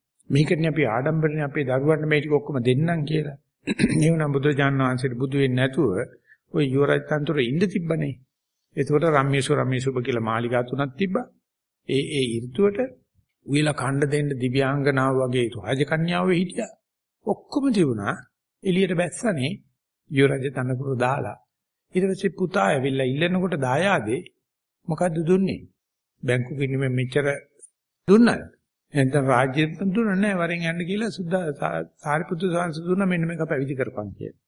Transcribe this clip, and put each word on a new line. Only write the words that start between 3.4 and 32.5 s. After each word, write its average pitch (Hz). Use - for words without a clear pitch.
<clears throat> -
එහෙමනම් 156
බුදුරජාණන් 139
වහන්සේට 127
බුදු 135
වෙන්නේ 127
නැතුව 135
ඔය 156
යුවරජ 139
තනතුරේ 147
ඉඳ 147
තිබ්බනේ. 160
එතකොට 147
රම්‍යසු 139
රම්‍යසුබ 131
කියලා 120
මාලිගා 117
තුනක් 131
තිබ්බා. 196
ඒ, 135
ඒ 120
ඍතුවට 202
උයලා 147
කණ්ඩ 139
දෙන්න 147
දිව්‍යාංගනාව 135
වගේ 127
රාජකන්‍යාවෝ 160
හිටියා. 185
ඔක්කොම 262
තිබුණා. 135
එළියට 185
බැස්සනේ 165
යුවරජ 135
තනතුර 131
දාලා. 123
ඊට 185
පස්සේ 190
පුතා 196
ඇවිල්ලා 135
ඉල්ලනකොට 175
දායාදේ 139
මොකද්ද 165
දුන්නේ? 180
බැංකු 123
ගිණුමෙන් 135
මෙච්චර 127
දුන්නද? 220
එහෙනම් 135
රාජ්‍යයෙන් 135
දුන්න 214
නෑ, 196
වරෙන් 170
යන්න 165
කියලා 202
සුද්දා 180
සා-, 165
සාරිපුත්තු 165
සාංශ 170